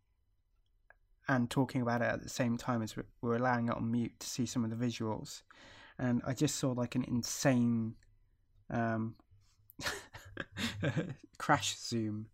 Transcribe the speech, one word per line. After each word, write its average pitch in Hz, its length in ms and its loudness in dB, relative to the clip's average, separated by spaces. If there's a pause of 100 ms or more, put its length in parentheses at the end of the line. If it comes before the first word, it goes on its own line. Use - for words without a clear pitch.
(1300)
and 120 200 2
talking 131 320 2
about 117 200 0
it 113 40 2
at 110 160 0
the 127 80 -12
same 120 280 0
time 120 240 0
as 110 160 -4
we're, - 80 -6 (160)
we're 117 160 2
allowing 120 320 2
it - 60 0
on 113 140 -2
mute 117 300 0
to - 80 -10
see - 180 -2
some 117 200 0
of 110 120 -2
the 120 80 0
visuals. 113 560 -4 (560)
And 123 300 2
I 135 60 0
just 147 240 2
saw, 135 160 2
like, 120 220 -2
an 123 100 2
insane, 120 920 2 (760)
um, 113 460 0 (640)
<laughs> - 60 -6 (1500)
crash - 400 2
zoom 110 560 -2